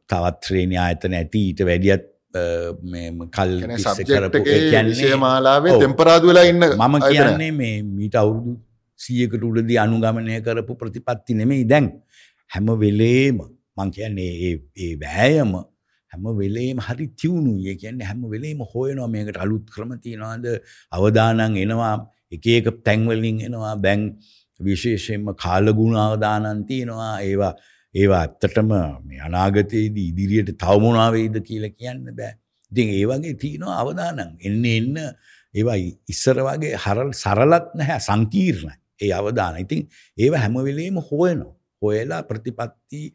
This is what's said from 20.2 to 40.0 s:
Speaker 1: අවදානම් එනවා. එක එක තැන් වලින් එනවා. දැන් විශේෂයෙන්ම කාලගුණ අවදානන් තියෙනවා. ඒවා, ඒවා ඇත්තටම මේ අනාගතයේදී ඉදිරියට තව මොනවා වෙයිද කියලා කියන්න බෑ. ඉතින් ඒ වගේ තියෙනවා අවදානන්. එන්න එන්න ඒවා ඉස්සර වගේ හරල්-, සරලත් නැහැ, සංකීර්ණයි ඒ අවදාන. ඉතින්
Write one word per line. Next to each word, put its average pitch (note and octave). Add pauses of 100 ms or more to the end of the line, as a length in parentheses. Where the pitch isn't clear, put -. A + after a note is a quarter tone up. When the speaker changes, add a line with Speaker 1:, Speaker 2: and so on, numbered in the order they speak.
Speaker 1:
අවදානම් A2
එනවා. A2 (380)
එක E2
එක A#2 (160)
තැන් A2
වලින් A2
එනවා. A2
දැන් G2+ (580)
විශේෂයෙන්ම G#2 (100)
කාලගුණ G#2+
අවදානන් G#2+
තියෙනවා. A2+
ඒවා, G2 (420)
ඒවා F#2+
ඇත්තටම G#2+ (300)
මේ C2+
අනාගතයේදී G2+
ඉදිරියට G2
තව G2
මොනවා A2+
වෙයිද A2+
කියලා G#2+
කියන්න B2 (100)
බෑ. A2 (380)
ඉතින් A2+
ඒ G2
වගේ C#3
තියෙනවා D3
අවදානන්. D#3+ (160)
එන්න G#2
එන්න A#2 (600)
ඒවා A2 (280)
ඉස්සර B2+
වගේ C#3
හරල්-, A#2+
සරලත් C#3+
නැහැ, D3
සංකීර්ණයි G#2+ (220)
ඒ G2+
අවදාන. F#2+
ඉතින් F#2+ (360)